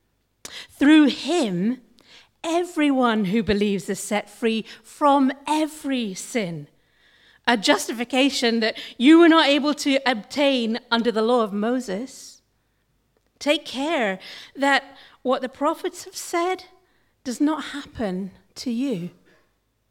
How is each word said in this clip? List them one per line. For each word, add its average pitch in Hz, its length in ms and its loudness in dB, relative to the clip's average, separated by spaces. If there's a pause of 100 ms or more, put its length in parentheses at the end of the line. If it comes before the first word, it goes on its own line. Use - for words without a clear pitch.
(680)
Through 302 380 6
him, 233 760 -2 (640)
everyone 285 840 0
who 214 160 0
believes 202 460 -2
is 190 120 -6
set - 280 -6
free 226 380 -4 (160)
from 277 500 2 (140)
every 285 680 -4
sin, 170 560 -6 (800)
a 240 100 4
justification 247 1040 0
that 220 160 -2 (220)
you 302 200 8
were 339 100 8
not 320 180 6
able 285 280 2
to 269 300 0
obtain 247 760 0 (100)
under 233 200 0
the 220 120 0
law 240 180 2
of 208 120 -2
Moses. 226 920 -6 (960)
Take 320 260 0
care 247 540 -2 (360)
that 277 440 0 (240)
what 262 180 0
the 254 80 -8
prophets 320 560 -4
have 381 120 -18
said 359 480 -4 (600)
does 247 160 -6
not 302 260 0
happen 196 680 -8 (240)
to - 140 -8
you. 226 420 -4 (760)